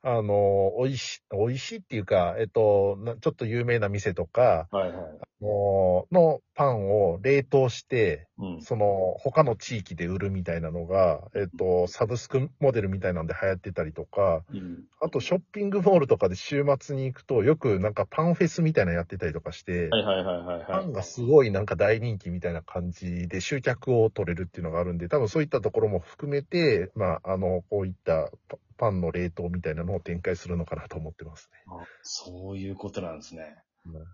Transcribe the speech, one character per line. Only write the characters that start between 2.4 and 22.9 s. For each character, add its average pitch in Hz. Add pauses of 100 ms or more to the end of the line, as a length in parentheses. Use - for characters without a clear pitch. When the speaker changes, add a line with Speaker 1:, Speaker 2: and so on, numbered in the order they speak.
Speaker 1:
っ -
と、 101
な-、 113
ち 110
ょ -
っ 156
と 123
有 120
名 120
な 104
店 101
と 87
か、 92
Speaker 2:
は 98
い 87
は 90
い。 78
Speaker 1:
あ -
の、 98
の 165 (140)
パ 143
ン 107
を 95
冷 135
凍 135
し -
て、 90 (100)
Speaker 2:
う 98 (120)
ん。 78
Speaker 1:
そ 120
の、 98
他 143
の 120
地 -
域 90
で 87
売 92
る 98
み 92
た 85
い 85
な 80
の 82
が、 92
え 101
っ -
と、 95
Speaker 2:
う 90
ん。 90
Speaker 1:
サ -
ブ 117
ス -
ク 135 (120)
モ 143
デ 117
ル 98
み 95
た 95
い 90
な 82
ん 80
で 82
流 98
行 95
っ 92
て 92
た 85
り 78
と 78
か、 87
Speaker 2:
う -
ん。 87 (160)
Speaker 1:
あ 156
と 135
シ -
ョ -
ッ 190 (120)
ピ 208
ン 202
グ 196
モ 190
ー 175
ル 139
と 123
か 95
で 90
週 143 (160)
末 143
に 135
行 127
く -
と、 120
よ 151
く 117
な 101
ん 104
か -
パ 156
ン 175
フ 175
ェ 165
ス 170
み 160
た 120
い 92
な 85
の 85
や 85
っ -
て 98
た 90
り 78
と 73
か -
し -
て、 87
Speaker 2:
は 110
い -
は 95
い 92
は 92
い -
は 87
い -
は 80
い。 -
Speaker 1:
パ 95
ン 165
が 101
す -
ご 135
い 107
な 95
ん 107
か 95
大 107
人 113
気 87
み 87
た 87
い -
な 82
感 90